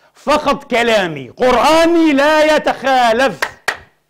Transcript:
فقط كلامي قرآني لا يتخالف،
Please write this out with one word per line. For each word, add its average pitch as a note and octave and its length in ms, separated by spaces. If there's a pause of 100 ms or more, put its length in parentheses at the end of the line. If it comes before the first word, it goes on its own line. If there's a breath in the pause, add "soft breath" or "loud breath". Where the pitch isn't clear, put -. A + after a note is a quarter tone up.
(140 soft breath)
فقط D4 500
كلامي G3 680
قرآني D#4 840
لا D4+ 420
يتخالف، B3+ 840 (720)